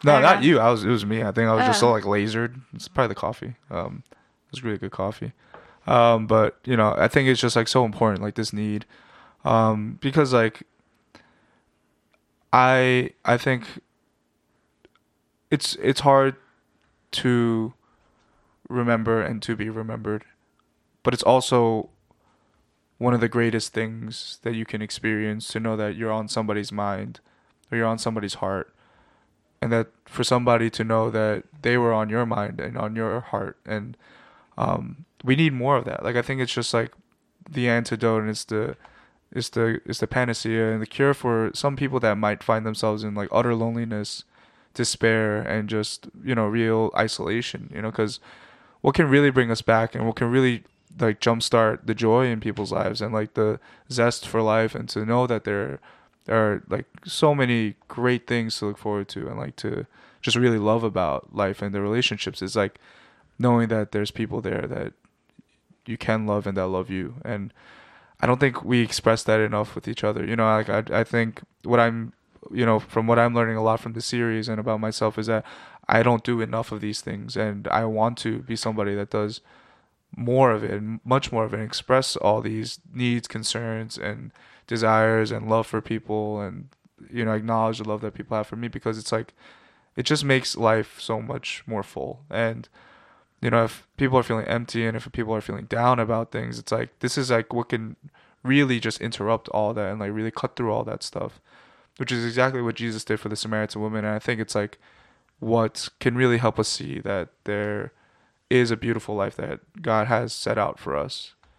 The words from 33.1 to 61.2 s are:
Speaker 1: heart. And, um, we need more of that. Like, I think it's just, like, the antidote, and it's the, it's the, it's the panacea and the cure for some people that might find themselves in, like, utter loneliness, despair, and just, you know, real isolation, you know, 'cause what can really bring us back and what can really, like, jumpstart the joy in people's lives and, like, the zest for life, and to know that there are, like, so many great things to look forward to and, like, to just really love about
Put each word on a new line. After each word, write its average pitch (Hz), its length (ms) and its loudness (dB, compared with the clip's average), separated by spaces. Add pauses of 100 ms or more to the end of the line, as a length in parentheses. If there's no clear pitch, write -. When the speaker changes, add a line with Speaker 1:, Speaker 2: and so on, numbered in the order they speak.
Speaker 1:
heart. 104 460 -6
And, 107 320 -8 (600)
um, - 480 -4 (180)
we 127 120 2
need 156 180 4
more 127 240 2
of - 80 -2
that. - 180 -6
Like, 117 120 -2
I 120 60 0
think 131 200 -4
it's 123 120 -4
just, 120 200 -4
like, 113 180 0 (580)
the 123 200 0
antidote, 113 520 2
and 107 80 -2
it's 107 140 -6
the, 110 320 -4 (560)
it's - 180 -6
the, 113 360 0
it's - 140 -6
the - 80 -2
panacea 113 640 0
and 110 100 -2
the 110 40 -6
cure 139 280 2
for 113 400 0
some 143 220 -2
people 131 260 -2
that 107 160 4
might 104 260 -2
find 110 220 0
themselves 110 380 -2
in, 104 120 -6
like, 101 160 -4
utter 120 240 2
loneliness, 113 680 -4 (500)
despair, 110 680 2
and 107 280 -4
just, 107 380 -4 (160)
you 123 120 -2
know, 113 100 2
real 110 500 2
isolation, - 800 -4
you - 80 -10
know, 110 100 -6
'cause 107 280 -2 (640)
what 143 140 4
can 165 140 6
really 143 200 8
bring 127 200 4
us 113 120 -2
back 113 340 2
and 110 100 -2
what 113 120 -2
can 120 120 0
really, 123 360 2 (340)
like, 110 220 0
jumpstart 113 640 2
the 110 100 -2
joy 117 300 4
in 113 160 -2
people's 104 320 -4
lives 104 280 -2
and, 98 120 -4
like, 107 200 -4
the 110 280 0 (280)
zest 120 380 0
for 113 140 0
life, 110 340 2
and - 140 -8
to 107 160 -4
know 123 200 2
that 117 200 -2
there 98 340 -4 (500)
are, 107 380 2
like, - 180 -4 (200)
so - 280 2
many 120 420 0 (120)
great 123 400 0
things 117 320 -2
to 107 60 -4
look 104 120 -4
forward 101 300 -4
to 80 220 -10
and, - 100 -10
like, - 160 -8
to - 300 -6 (360)
just - 140 0
really 120 240 4
love 110 240 2
about 90 500 -2